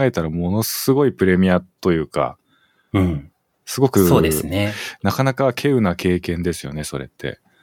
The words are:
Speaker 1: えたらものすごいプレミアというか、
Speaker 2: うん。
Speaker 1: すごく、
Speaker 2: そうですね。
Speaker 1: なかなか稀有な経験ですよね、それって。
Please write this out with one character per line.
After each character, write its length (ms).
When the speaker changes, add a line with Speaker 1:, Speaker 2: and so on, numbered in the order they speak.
Speaker 1:
え 80
た 100
ら 80
も 220
の 100
す 320
ご 140
い 40
プ 140
レ 100
ミ 140
ア 120
と 100
い 100
う 60
か、 300
Speaker 2:
う 60
ん。 320
Speaker 1:
す 160
ご 80
く、 180
Speaker 2:
そ 120
う 20
で 120
す 120
ね。 280
Speaker 1:
な 100
か 120
な 100
か 120
稀 240
有 120
な 140
経 240
験 240
で 100
す 140
よ 60
ね、 100
そ 160
れ 60
っ 20
て。 320